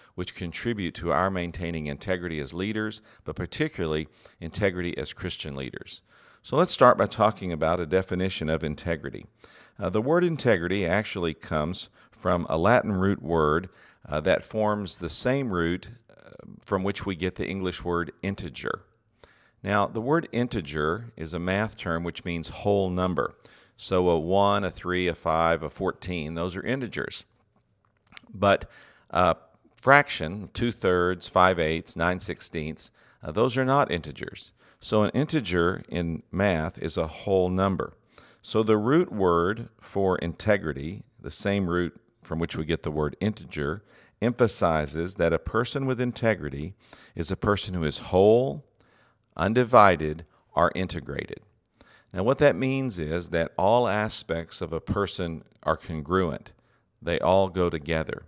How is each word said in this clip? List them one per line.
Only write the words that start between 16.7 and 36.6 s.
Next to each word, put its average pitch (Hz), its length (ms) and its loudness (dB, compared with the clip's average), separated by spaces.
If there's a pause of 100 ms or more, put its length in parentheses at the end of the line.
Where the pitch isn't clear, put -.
which 98 240 -4
we 98 80 -2
get 90 220 -4
the 98 100 -4
English 92 380 -4
word 85 260 -2 (120)
integer. - 600 -6 (800)
Now, 101 240 2
the 113 140 -4
word 147 320 0
integer 92 840 -2
is 80 160 -10
a 87 60 -6
math 98 380 -2
term 85 260 -4
which 85 220 -8
means 85 240 -6
whole 98 420 0
number. 90 460 0 (420)
So 90 300 2
a 85 100 4
one, 101 460 2
a 90 60 -2
three, 90 360 -2
a 82 80 0
five, 82 480 2
a 78 60 -6
fourteen, 85 640 -6
those 85 240 -4
are - 80 -10
integers. 120 600 -6 (1080)
But 98 320 4 (460)
a 87 260 4 (460)
fraction, 107 720 2
two-thirds, 90 760 0
five-eighths, 85 640 2
nine 87 240 0
sixteenths, 80 720 -8 (320)
uh, 78 100 -10
those 117 260 2
are 131 80 2
not 139 240 2
integers. - 600 -8 (280)
So 107 220 2
an 101 80 2
integer 95 800 0
in 85 320 -4 (100)
math 90 460 0